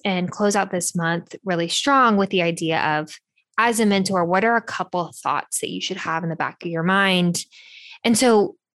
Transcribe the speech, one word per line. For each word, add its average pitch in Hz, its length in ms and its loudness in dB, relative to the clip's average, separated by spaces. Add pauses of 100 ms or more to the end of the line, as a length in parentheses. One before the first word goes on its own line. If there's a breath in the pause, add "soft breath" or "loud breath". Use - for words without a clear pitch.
and 180 280 -2
close 208 260 0
out 196 140 0
this 175 260 -4
month 170 480 -4
really 170 240 -2
strong 254 480 2
with 196 140 2
the 185 100 2
idea 165 400 0
of, 151 300 -2 (480)
as 226 220 2
a 226 40 4
mentor, 190 400 2
what 185 200 2
are 233 120 2
a 226 60 0
couple 180 440 -6
of - 80 -18
thoughts - 460 -6
that - 80 -6
you 180 100 -8
should 190 200 -8
have 165 240 -4
in 170 80 -4
the 175 60 -6
back 143 260 -6
of 175 80 -6
your 165 120 -2
mind? 185 600 2 (580 loud breath)
And 233 140 2
so 220 400 4 (200)